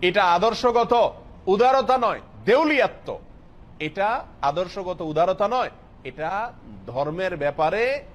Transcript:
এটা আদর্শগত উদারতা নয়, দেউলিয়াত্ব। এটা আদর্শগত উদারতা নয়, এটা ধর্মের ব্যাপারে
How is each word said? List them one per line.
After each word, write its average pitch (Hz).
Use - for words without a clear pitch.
এটা 180
আদর্শগত 233
উদারতা 254
নয়, 202
দেউলিয়াত্ব। 254
এটা 196
আদর্শগত 175
উদারতা 175
নয়, 233
এটা 180
ধর্মের 156
ব্যাপারে 175